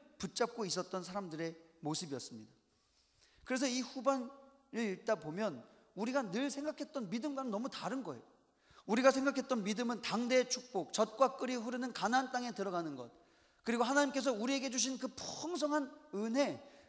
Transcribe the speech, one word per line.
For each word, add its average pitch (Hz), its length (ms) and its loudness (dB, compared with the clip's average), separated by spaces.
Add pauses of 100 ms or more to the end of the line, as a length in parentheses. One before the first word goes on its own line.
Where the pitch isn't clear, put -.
(160)
붙잡고 226 480 -2
있었던 180 400 -2
사람들의 165 500 -4 (260)
모습이었습니다. 139 680 -4 (960)
그래서 254 220 0
이 247 140 0
후반을 254 500 0 (420)
읽다 214 440 0
보면 156 460 -2 (320)
우리가 226 360 0
늘 254 200 0
생각했던 277 600 -6
믿음과는 262 400 -2
너무 214 180 -2
다른 226 340 -4
거예요. 135 200 -8 (640)
우리가 247 240 6
생각했던 262 540 2
믿음은 226 380 0
당대의 247 480 4
축복, - 420 -4
젖과 240 440 4
꿀이 254 180 -2
흐르는 240 380 -4
가나안 254 400 2
땅에 247 200 -2
들어가는 175 440 -2
것, 120 140 -10 (540)
그리고 233 200 4
하나님께서 269 480 4
우리에게 247 380 0
주신 254 280 0
그 254 100 -4
풍성한 294 840 -2 (240)
은혜, 226 460 0 (280)